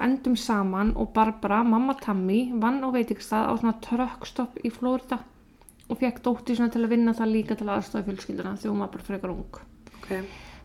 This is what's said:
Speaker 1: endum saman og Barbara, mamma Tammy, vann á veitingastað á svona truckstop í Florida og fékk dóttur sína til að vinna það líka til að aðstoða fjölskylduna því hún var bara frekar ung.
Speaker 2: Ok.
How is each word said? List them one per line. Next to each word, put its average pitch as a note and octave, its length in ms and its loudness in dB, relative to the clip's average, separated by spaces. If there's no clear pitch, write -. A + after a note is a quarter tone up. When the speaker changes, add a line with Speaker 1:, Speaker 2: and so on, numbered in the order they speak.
Speaker 1:
endum B3+ 340 2
saman G3+ 600 2
og A3 180 -2
Barbara, A3 500 2
mamma A#3+ 320 4
Tammy, G3 460 0
vann A#3+ 300 2
á C4 80 -2
veitingastað A3+ 560 0
á - 80 0
svona A3+ 240 2
truckstop - 840 -4
í A3+ 80 -2
Florida B3+ 500 -2
og A#3 140 -4
fékk B3 240 0
dóttur B3 320 0
sína A#3 160 2
til A#3 120 2
að A3+ 120 2
vinna A#3 200 6
það A3 200 2
líka A3 200 0
til G#3 140 -4
að G3+ 80 0
aðstoða F#3+ 300 -4
fjölskylduna F#3+ 500 -6
því G#3+ 140 -4
hún G#3 120 0
var G3 80 -6
bara - 160 -14
frekar F#3+ 280 -6
ung. - 240 -12
Speaker 2:
Ok. - 240 -12